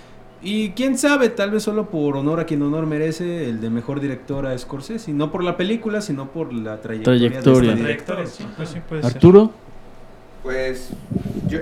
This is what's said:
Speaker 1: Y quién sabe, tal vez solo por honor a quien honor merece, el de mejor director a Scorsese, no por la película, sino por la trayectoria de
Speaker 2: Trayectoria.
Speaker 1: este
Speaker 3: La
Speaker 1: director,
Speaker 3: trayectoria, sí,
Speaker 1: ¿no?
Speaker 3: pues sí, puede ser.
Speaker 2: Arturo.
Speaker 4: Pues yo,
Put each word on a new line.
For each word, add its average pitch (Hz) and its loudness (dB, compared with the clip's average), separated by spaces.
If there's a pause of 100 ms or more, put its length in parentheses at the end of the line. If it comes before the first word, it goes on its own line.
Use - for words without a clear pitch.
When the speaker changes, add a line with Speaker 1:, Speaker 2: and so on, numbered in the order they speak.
(440)
Speaker 1:
Y 214 -2
quién 262 0
sabe, 285 4
tal 202 -2
vez 214 0
solo 214 -2
por 147 0
honor 147 0
a 160 -2
quien 147 -2
honor 156 -2
merece, 160 -4
el 113 -4
de 113 -4
mejor 120 -4
director 139 -6
a 127 -4
Scorsese, 147 -10
no 151 -2
por 175 -4
la 175 -2
película, 208 -4
sino 135 -8
por 165 -8
la 107 -8
trayectoria 113 2
de 120 4
Speaker 2:
Trayectoria. 131 6
Speaker 1:
este 113 2
Speaker 3:
La - -2
Speaker 1:
director, 165 -6
Speaker 3:
trayectoria, 175 -6
sí, - -12
Speaker 1:
¿no? - -12
Speaker 3:
pues 160 -8
sí, 165 -10 (100)
puede 156 -6
ser. 123 0
Speaker 2:
Arturo. 190 10 (920)
Speaker 4:
Pues 127 -6 (580)
yo, 160 -4